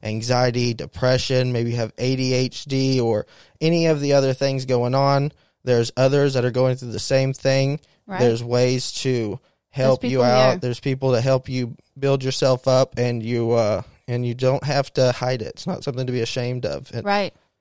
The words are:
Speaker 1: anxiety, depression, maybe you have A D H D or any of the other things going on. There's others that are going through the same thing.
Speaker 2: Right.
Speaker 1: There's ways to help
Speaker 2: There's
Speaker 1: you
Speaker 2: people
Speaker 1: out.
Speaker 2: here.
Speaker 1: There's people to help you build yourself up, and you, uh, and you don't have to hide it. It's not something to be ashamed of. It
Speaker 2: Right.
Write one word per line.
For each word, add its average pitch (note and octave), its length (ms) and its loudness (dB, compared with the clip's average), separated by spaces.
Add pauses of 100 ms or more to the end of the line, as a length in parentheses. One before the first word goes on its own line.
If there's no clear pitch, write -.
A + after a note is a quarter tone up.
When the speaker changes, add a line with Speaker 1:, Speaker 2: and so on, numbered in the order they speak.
Speaker 1:
anxiety, A#2+ 680 0
depression, B2+ 800 0
maybe A#2 180 -2
you A#2+ 60 -4
have A2+ 220 -4
A C3 180 0
D B2+ 180 -2
H B2+ 320 -2
D C3+ 340 0
or A2+ 260 0 (340)
any E3 260 2
of D#3 140 2
the C#3+ 120 0
other C3+ 220 4
things C3+ 320 -2
going B2 280 0
on. C#3 380 2 (320)
There's A#2+ 320 2
others C3+ 380 2
that B2 100 0
are B2+ 80 0
going B2+ 240 2
through B2 160 -12
the A#2 80 -6
same C3+ 320 0
thing. C3+ 480 0 (260)
Speaker 2:
Right. F#3+ 140 -8
Speaker 1:
There's A#2+ 240 2
ways B2 480 0 (100)
to A#2 380 -2 (300)
help C3 320 2
Speaker 2:
There's B2 100 -2
Speaker 1:
you C3 60 2
Speaker 2:
people A#2+ 120 4
Speaker 1:
out. B2+ 200 6
Speaker 2:
here. D3+ 80 -2
Speaker 1:
There's B2 220 -6
people C3 320 0
to A#2 80 2
help C3 280 0
you B2+ 280 -6 (220)
build C#3 240 0
yourself C3 460 0
up, C3 300 2
and A#2+ 240 0
you, A#2 300 0
uh, G#2+ 300 2 (240)
and A#2+ 200 -4
you A#2+ 80 -4
don't C3 300 0
have C3+ 300 -2
to B2+ 180 4
hide B2+ 300 -4
it. - 60 -8
It's - 180 -14
not - 180 -6
something B2+ 220 -6
to B2 60 -4
be B2 80 -2
ashamed A#2+ 460 -4
of. C#2+ 280 -8
It A#2 100 -8
Speaker 2:
Right. G3+ 280 -2 (280)